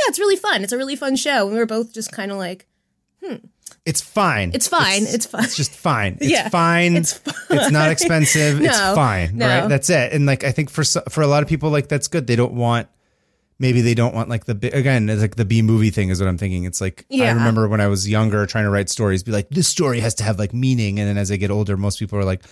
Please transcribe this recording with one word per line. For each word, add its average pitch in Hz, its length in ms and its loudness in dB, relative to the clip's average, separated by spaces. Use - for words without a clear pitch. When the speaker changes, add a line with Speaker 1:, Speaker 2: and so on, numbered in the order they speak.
Speaker 1:
yeah, 523 80 2
it's - 100 -2
really 392 160 2
fun. 370 260 -2
It's 202 120 -6
a 240 40 -2
really 269 200 -6
fun 269 180 -2
show." 269 300 0
And 202 80 -4
we 220 40 -2
were 233 80 0
both 226 280 -4
just 220 200 -10
kinda 202 220 -8
like, 190 300 -10
"Hmm." 311 120 -10
Speaker 2:
It's - 160 -2
fine. 120 520 -2
Speaker 1:
It's - 140 -2
fine. 208 360 0
Speaker 2:
It's, - 100 -2
Speaker 1:
It's 226 120 -4
fine. 220 200 -4
Speaker 2:
it's 247 100 -4
just 147 160 -4
fine. 110 480 -2
It's 262 120 0
Speaker 1:
Yeah. 196 180 0
Speaker 2:
fine. 170 480 2
Speaker 1:
It's - 240 -2
Speaker 2:
It's - 220 2
not 151 120 4
Speaker 1:
fine. 156 80 4
Speaker 2:
expensive. 151 680 2
Speaker 1:
<laughs> - 20 -2
No. - 80 4
Speaker 2:
It's 226 80 4
fine. 120 600 2
Speaker 1:
No. 123 100 0
Speaker 2:
Right? 113 220 2
That's 139 200 0
it. 139 220 2
And, 143 140 2
like, 135 180 2
I 139 80 0
think 139 180 -2
for 156 140 -4
so-, - 260 0
for 156 120 -2
a 147 60 4
lot 147 160 4
of 143 60 -2
people, 151 200 -2
like, 147 180 0
that's - 220 -2
good. 143 180 -4
They 120 80 2
don't 120 200 2
want 120 340 0
maybe 127 220 2
they 117 120 4
don't 117 220 2
want, 113 140 -4
like, 117 160 -6
the 113 100 -4
bi-, 110 180 -4
again, 127 360 2
it's 107 120 0
like 107 140 0
the 113 100 0
B 113 160 2
movie 110 300 4
thing 98 180 0
is 90 100 0
what 95 80 0
I'm 90 100 0
thinking. 92 280 -4
It's 90 160 -6
like, 95 300 -6
I 269 40 -4
Speaker 1:
Yeah. 240 180 2
Speaker 2:
remember 113 340 2
when 107 140 0
I 101 60 4
was 101 220 -2
younger 107 360 2
trying 107 200 -2
to 104 40 0
write 101 200 0
stories, 95 340 0
be 117 80 -8
like, 104 180 -2
"This 151 180 0
story 127 320 0
has 113 160 -2
to - 80 -6
have, 104 160 -2
like, 104 140 -4
meaning." 120 460 0
And 101 80 0
then 101 100 -2
as 98 140 -2
I 101 60 0
get 98 140 -2
older, 101 260 -2
most 98 220 -2
people 104 200 -6
are 98 60 -2
like, 92 260 -4